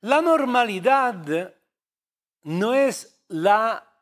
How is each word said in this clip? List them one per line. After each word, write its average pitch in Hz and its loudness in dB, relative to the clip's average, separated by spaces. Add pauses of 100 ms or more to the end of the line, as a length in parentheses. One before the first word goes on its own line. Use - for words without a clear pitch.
La 269 4
normalidad 240 0 (880)
no 185 -4
es 269 -4
la 202 0 (140)